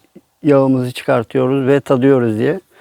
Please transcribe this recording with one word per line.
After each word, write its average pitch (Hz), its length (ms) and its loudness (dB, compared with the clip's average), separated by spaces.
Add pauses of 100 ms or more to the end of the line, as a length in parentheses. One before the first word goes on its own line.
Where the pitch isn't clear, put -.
(440)
yağımızı 135 480 2
çıkartıyoruz 131 760 -2
ve 139 120 2
tadıyoruz 127 600 0
diye. 147 200 -2 (220)